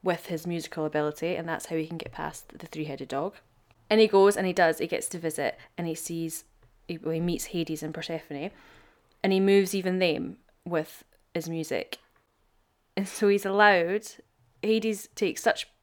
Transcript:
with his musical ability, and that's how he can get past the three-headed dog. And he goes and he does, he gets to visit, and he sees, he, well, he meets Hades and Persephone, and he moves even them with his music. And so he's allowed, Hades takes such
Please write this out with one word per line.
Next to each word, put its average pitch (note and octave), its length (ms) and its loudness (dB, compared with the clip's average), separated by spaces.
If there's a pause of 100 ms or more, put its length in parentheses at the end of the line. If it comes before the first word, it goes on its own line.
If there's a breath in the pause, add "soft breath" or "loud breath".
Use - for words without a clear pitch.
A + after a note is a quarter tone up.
with F3 240 -2
his E3 200 -6
musical E3 380 -4
ability, D3+ 500 -2
and E3 120 -6
that's E3 200 -6
how E3 80 -6
he D#3 120 -2
can E3+ 100 -8
get - 140 -10
past - 480 -12
the E3+ 80 -14
three-headed C#3+ 400 -8
dog. D3+ 280 -4 (540)
And G#3+ 120 6
he A3 60 8
goes G3 300 8
and F#3+ 100 0
he F3+ 60 0
does, E3+ 260 4
he - 80 -2
gets - 220 -4
to F3+ 100 -8
visit, D#3 380 -4 (200 loud breath)
and E3+ 100 -4
he D#3+ 80 -4
sees, E3 480 -8 (440)
he, E3+ 100 -8
well, D#3+ 160 -4
he E3 60 0
meets F3 260 -2
Hades D#3+ 380 -4
and D#3 100 -8
Persephone, D#3+ 580 -8 (720 soft breath)
and F#3+ 100 4
he F#3+ 60 4
moves G3 340 6
even F#3 260 -2
them F3 380 0 (280)
with E3 380 -4 (300)
his E3 160 -6
music. D#3+ 480 -6 (960)
And G3 120 -4
so - 200 0
he's G3+ 180 4
allowed, G3 640 4 (540)
Hades G#3+ 540 0
takes - 260 0
such - 260 0 (160)